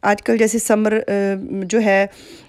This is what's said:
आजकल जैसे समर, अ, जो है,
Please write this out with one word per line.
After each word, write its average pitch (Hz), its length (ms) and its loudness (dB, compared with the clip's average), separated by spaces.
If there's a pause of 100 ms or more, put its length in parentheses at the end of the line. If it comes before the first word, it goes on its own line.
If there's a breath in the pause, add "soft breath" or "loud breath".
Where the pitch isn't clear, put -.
आजकल 208 340 0
जैसे 226 200 2
समर, 214 360 0
अ, 220 100 -2 (600)
जो 202 140 -2
है, 196 320 2 (380 loud breath)